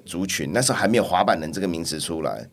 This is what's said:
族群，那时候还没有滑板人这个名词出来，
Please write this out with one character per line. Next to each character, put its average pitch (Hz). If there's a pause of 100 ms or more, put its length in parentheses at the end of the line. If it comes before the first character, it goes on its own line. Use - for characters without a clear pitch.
族 90
群， 76
那 117
时 135
候 117
还 101
没 113
有 107
滑 90
板 101
人 80
这 92
个 98
名 82
词 78
出 80
来， 57